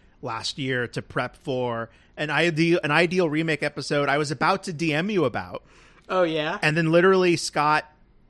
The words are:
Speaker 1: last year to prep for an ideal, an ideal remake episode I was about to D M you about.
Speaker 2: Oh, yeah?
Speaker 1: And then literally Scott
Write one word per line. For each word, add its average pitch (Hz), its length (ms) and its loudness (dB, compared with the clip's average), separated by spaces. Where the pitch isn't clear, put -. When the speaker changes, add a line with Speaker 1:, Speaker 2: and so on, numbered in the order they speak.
Speaker 1:
last 113 360 -8
year 131 280 -2
to - 140 -8
prep - 360 -6
for 120 520 -4
an 151 140 -6
ideal, 165 540 2
an 147 60 -2
ideal 170 400 2
remake 151 320 -2
episode 143 460 -2
I 139 100 2
was 147 120 -2
about 175 340 0
to 196 80 -8
D 156 200 -2
M 165 160 -2
you 190 160 0
about. 95 380 -6
Speaker 2:
Oh, 185 160 2
yeah? 160 380 -2
Speaker 1:
And 156 140 2
then 165 140 2
literally 180 460 4
Scott 151 480 0